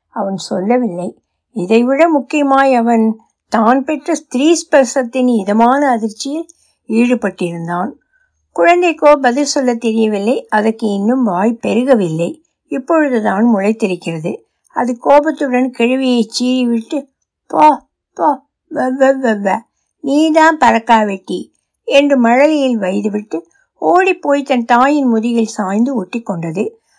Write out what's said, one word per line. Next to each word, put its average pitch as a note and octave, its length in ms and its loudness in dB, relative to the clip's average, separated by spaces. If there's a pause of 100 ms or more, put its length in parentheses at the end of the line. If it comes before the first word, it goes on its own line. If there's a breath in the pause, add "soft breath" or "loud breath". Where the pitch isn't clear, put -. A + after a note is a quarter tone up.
அவன் G3 280 -6
சொல்லவில்லை. G3 880 -4 (280)
இதைவிட A#3+ 580 2
முக்கியமாய் C4+ 680 2
அவன் A3+ 440 0 (300)
தான் A#3 360 2
பெற்ற D#4 300 -4
ஸ்திரீ D4+ 400 0
ஸ்பர்சத்தின் B3+ 840 0
இதமான A#3 500 2
அதிர்ச்சியில் B3+ 560 -6 (420 soft breath)
ஈடுபட்டிருந்தான். F#3 1000 -2 (640)
குழந்தைக்கோ E4+ 640 4
பதில் C4 280 0
சொல்ல C4 300 -2
தெரியவில்லை. A3 720 -2
அதற்கு A3 380 -2
இன்னும் G#3 360 0
வாய் G#3+ 440 -2
பெருகவில்லை. G3+ 760 0 (240)
இப்பொழுதுதான் A#3+ 880 0
முளைத்திருக்கிறது. F#3+ 840 -4 (380)
அது A#3+ 240 -4
கோபத்துடன் C#4 720 2
கிழவியை B3 580 0 (120)
சீறிவிட்டு, B3 680 -2 (400)
"போ, D4+ 360 2 (320)
போ, D4+ 280 -2 (260)
வெ, B3+ 300 -4
வெ, C4+ 140 4
வெ, C4 220 -2
வெ. G3+ 240 -2 (420)
நீதான் D#4 580 2
பறக்காவெட்டி" A3 920 0 (340)
என்று C#4 320 2
மழலையில் B3+ 640 2
வைத்துவிட்டு G#3 680 -6 (280)
ஓடிப்போய் E4+ 680 0
தன் C4 220 -2
தாயின் C4 440 2
முதுகில் A3+ 380 0
சாய்ந்து G#3+ 480 -4
ஒட்டி A#3 280 -8
கொண்டது. E3+ 580 -6 (180)